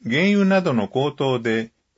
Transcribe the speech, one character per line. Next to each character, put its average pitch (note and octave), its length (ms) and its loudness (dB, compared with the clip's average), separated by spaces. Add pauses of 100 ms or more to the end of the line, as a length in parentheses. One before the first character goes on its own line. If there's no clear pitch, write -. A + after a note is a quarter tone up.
原 D3 260 0
油 G3+ 180 2
な F#3+ 160 2
ど E3+ 100 0
の G#2+ 160 0
高 C#3 240 -2
騰 C3+ 260 -2
で A2+ 340 -2 (260)